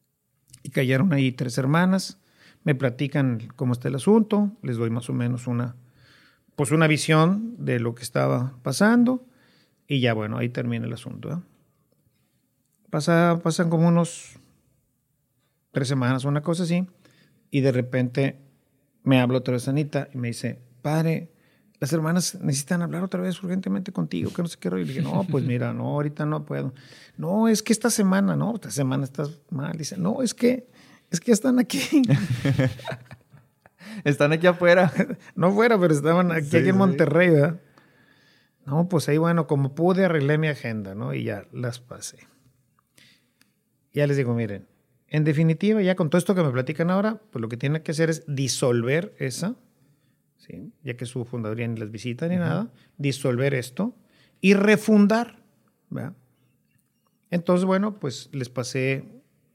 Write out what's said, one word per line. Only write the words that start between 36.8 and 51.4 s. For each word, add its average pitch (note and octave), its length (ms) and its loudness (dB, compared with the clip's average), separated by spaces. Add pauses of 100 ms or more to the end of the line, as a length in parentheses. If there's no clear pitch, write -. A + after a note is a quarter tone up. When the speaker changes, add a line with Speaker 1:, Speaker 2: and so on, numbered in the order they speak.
Speaker 1:
¿verdad? D#3+ 300 4 (1040)
No, D#3 220 0
pues E3 220 -2
ahí, D3 80 4
bueno, E3+ 300 2
como C#3 280 0
pude, F3+ 300 2
arreglé D3+ 320 2
mi D#3 100 0
agenda, A2 480 -6
¿no? C3 180 -6
Y C3 100 -6
ya G#2+ 280 -6
las B2 280 -6
pasé. - 400 -16 (1700)
Ya D3 140 2
les C#3+ 100 0
digo, A#2+ 160 0
"Miren, G#2 340 -6 (400)
en D3+ 160 0
definitiva, D#3+ 580 2
ya F#3 140 2
con E3+ 140 -2
todo F3+ 100 2
esto F#3 160 0
que F3+ 80 2
me C#3+ 80 0
platican D3 380 -2
ahora, G#3 320 0 (100)
pues A#2+ 100 -8
lo A2+ 80 -4
que A#2+ 80 -8
tienen D3 260 -2
que E3+ 80 -6
hacer D#3+ 180 0
es D#3 180 -4
disolver C3+ 920 0
esa, E3 360 -6 (840)
¿sí? - 340 -18 (120)
Ya B2+ 120 -8
que B2 100 -10
su A#2+ 200 -8
fundador A2+ 340 -8